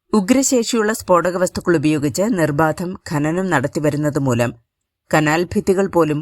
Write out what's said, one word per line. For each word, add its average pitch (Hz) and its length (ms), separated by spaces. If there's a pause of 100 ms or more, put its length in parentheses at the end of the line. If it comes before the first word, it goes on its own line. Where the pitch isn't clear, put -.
(140)
ഉഗ്രശേഷിയുള്ള 226 800
സ്ഫോടക 175 440
വസ്തുക്കൾ 180 380
ഉപയോഗിച്ച് 151 560
നിർബാധം 160 580 (160)
ഖനനം 160 440
നടത്തിവരുന്നത് 147 720
മൂലം 123 320 (600)
കനാൽ 156 320
ഭിത്തികൾ 196 440
പോലും 156 340